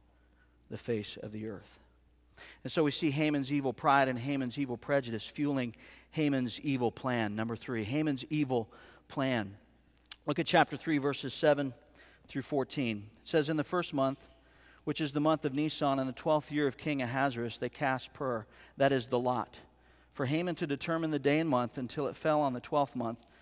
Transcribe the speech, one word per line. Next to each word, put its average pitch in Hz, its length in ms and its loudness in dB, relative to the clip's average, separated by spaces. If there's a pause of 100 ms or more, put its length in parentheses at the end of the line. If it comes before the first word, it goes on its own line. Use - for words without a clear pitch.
(680)
the 113 80 -10
face 107 400 -4
of 107 140 -12
the 107 160 -8
earth." - 320 -14 (840)
And 127 80 -6
so 165 120 4
we 147 80 4
see 151 200 0
Haman's 143 400 0
evil 139 220 0
pride 139 340 6
and 127 100 0
Haman's 131 400 -4
evil 127 200 -4
prejudice 120 500 -2
fueling 135 480 -2 (360)
Haman's 139 500 0
evil 127 300 0
plan. 117 440 -2
Number 113 200 -2
three, 113 280 -4
Haman's 139 460 -2
evil 131 420 0 (360)
plan. 117 500 -2 (680)
Look 151 140 -2
at 160 80 -2
chapter 156 280 4
three, 151 220 0
verses 135 360 -2
seven 143 400 4 (540)
through 139 140 -6
fourteen. 120 680 -2 (120)
It - 60 -20
says, 156 200 4
In 156 100 0
the 147 60 2
first 175 300 -4
month, 135 340 0 (560)
which 151 160 -2
is 147 140 -2
the 147 80 2
month 151 240 2
of 135 80 -2
Nisan, 147 460 0
in 131 80 0
the 127 60 -6
twelfth 156 380 0
year 147 160 2
of 127 100 -4
King 147 240 -2
Ahasuerus, 120 560 -2
they 123 120 -4
cast 131 440 -4
pur, 123 320 -4 (320)
that 135 140 6
is 127 160 2
the 123 120 2
lot, 123 400 -2 (520)
for 143 140 -4
Haman 165 300 0
to 175 100 -4
determine 160 460 -2
the 151 80 0
day 143 200 4
and 165 100 0
month 123 280 2
until 135 300 -4
it - 100 -6
fell 151 240 2
on 139 120 2
the 123 60 -6
twelfth 143 360 0
month, 117 300 -4 (160)